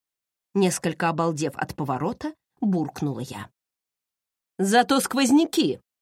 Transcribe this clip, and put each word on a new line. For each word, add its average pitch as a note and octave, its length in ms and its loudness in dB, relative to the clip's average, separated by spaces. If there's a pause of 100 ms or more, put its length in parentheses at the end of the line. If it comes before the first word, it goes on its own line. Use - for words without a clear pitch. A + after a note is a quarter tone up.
(540)
несколько F3+ 560 0
обалдев E3 460 -2
от - 200 -8
поворота, D#3 600 -4 (260)
буркнула D#3 580 -2
я. G2+ 300 -12 (1080)
«Зато A#3+ 420 4
сквозняки C4+ 800 2 (200)